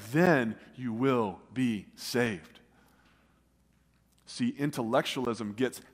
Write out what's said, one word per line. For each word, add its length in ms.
then 440
you 160
will 460
be 420
saved. 680
See, 320
intellectualism 920
gets 280